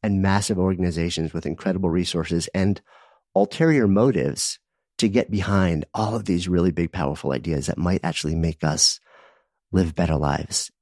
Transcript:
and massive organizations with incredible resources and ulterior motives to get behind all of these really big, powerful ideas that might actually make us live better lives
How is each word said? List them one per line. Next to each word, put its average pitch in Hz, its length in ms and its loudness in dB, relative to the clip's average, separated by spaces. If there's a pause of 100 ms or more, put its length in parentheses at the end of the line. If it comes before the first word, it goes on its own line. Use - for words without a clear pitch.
and 98 200 2
massive 98 360 2
organizations 87 720 0
with 82 140 -6
incredible 92 440 -2
resources 85 640 -2
and 98 260 0 (560)
ulterior 135 500 2
motives 98 720 2 (400)
to 113 100 2
get 104 220 0
behind 92 540 0 (100)
all 110 220 -2
of 104 80 -6
these 90 240 -2
really 90 240 2
big, 82 180 -2
powerful 73 420 -4
ideas 69 340 -4
that - 120 -4
might 87 260 -2
actually 80 300 -4
make 80 300 -2
us 76 340 0 (720)
live 90 240 2
better 82 220 0
lives 73 640 -2